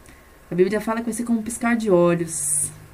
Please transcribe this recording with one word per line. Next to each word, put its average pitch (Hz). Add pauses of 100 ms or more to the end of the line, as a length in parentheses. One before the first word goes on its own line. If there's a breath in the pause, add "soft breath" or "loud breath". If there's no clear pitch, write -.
(520 loud breath)
A 175
Bíblia 196
fala 226
que 233
vai 226
ser 240
como 233
um 214
piscar 233
de 220
olhos, 175 (240)